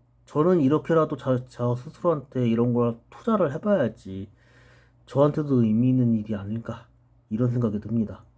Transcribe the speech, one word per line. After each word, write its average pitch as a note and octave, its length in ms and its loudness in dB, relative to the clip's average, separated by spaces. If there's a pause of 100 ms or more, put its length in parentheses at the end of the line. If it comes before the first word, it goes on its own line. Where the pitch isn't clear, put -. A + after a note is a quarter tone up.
(260)
저는 E3+ 340 2
이렇게라도 D#3 560 2
자-, B2+ 320 -2
저 B2 300 -4
스스로한테 C#3 720 -4
이런 A#2 240 2
걸 A#2+ 260 0 (120)
투자를 F#3+ 420 -2
해봐야지 A#2+ 760 -2 (760)
저한테도 C#3+ 580 2
의미 A2+ 240 2
있는 B2+ 260 2
일이 G#2+ 220 -2
아닐까, A2 500 -8 (440)
이런 A#2+ 200 0
생각이 A2+ 300 -2
듭니다. G#2 440 -4 (140)